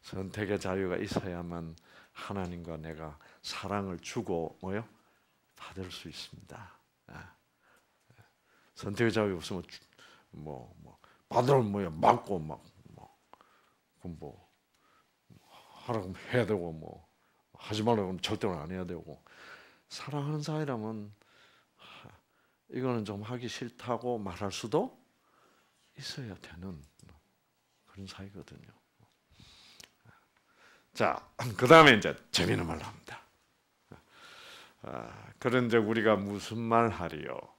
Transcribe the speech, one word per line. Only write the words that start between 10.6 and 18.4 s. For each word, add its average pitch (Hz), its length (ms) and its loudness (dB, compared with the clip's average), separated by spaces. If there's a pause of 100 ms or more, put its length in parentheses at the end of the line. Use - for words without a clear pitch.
뭐, - 200 -20 (300)
받으면 123 420 6
뭐요? 98 200 0
맞고 101 480 4
막, 78 240 -8 (320)
뭐, - 240 -20 (840)
그럼 85 180 -10
뭐, 76 320 -16 (1300)
하라고 113 200 -4
하면 90 120 -10 (160)
해야 123 140 4
되고, 85 260 -2
뭐, 80 340 -14 (480)
하지 107 280 -6
말라고 107 260 2
하면 92 140 -6
절대로 101 360 -2